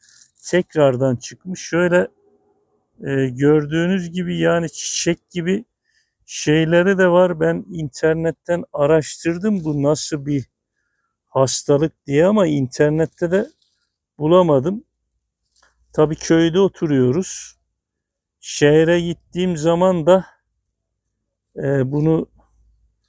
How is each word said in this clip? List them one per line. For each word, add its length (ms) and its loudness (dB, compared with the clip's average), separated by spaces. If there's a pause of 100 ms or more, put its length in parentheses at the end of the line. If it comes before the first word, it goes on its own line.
(500)
Tekrardan 680 0
çıkmış. 440 -14
Şöyle, 480 0 (1000)
e, 220 -2
gördüğünüz 800 0
gibi 280 -6
yani 340 0
çiçek 580 -6
gibi 340 -4 (640)
şeyleri 720 2
de 100 4
var. 320 2
Ben 280 -2
internetten 1040 -4
araştırdım 920 0
bu 180 -2
nasıl 440 -2
bir 180 -4 (840)
hastalık 800 -2
diye 200 2
ama 200 2
internette 840 -2
de 200 -2 (680)
bulamadım. 640 2 (1080)
Tabii 240 0
köyde 420 0
oturuyoruz. 1000 -2 (840)
Şehre 600 2
gittiğim 560 -4
zaman 500 0
da, 200 4 (1300)
e, 360 -2
bunu 400 0 (760)